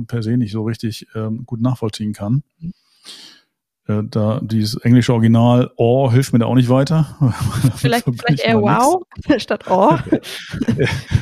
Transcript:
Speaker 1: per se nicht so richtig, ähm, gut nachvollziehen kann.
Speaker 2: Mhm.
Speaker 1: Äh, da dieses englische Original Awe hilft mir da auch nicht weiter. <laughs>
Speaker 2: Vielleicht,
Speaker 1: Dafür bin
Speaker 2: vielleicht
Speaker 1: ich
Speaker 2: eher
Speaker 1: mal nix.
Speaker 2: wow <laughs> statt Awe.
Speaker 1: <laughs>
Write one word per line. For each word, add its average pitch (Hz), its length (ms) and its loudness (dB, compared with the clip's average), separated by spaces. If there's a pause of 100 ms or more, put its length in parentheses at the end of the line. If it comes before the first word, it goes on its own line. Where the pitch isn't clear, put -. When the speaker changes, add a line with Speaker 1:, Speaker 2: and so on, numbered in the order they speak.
Speaker 1:
per 117 160 -6
se 113 140 0
nicht 107 160 -2
so 110 100 -4
richtig, 110 500 -8
ähm, 110 320 -8
gut 120 160 -10
nachvollziehen 110 520 -4
kann. 113 300 -4 (160)
Speaker 2:
Mhm. 165 140 -12 (1120)
Speaker 1:
Äh, 107 220 -2
da 110 340 -2
dieses 107 340 -2
englische 123 360 4
Original 117 640 4
Awe 127 340 2
hilft 131 220 2
mir 120 60 4
da 113 60 2
auch 117 100 -2
nicht 123 140 4
weiter. 139 500 0
<laughs> 123 560 0
Speaker 2:
Vielleicht, - 320 0
Speaker 1:
Dafür 127 60 -2
bin 120 60 -8
Speaker 2:
vielleicht 143 240 0
Speaker 1:
ich - 40 -2
Speaker 2:
eher 226 120 2
Speaker 1:
mal 208 160 2
nix. 233 100 2
Speaker 2:
wow 349 160 2 (160)
<laughs> 285 240 0
statt - 280 -6
Awe. 196 520 2 (560)
Speaker 1:
<laughs> - 0 - (440)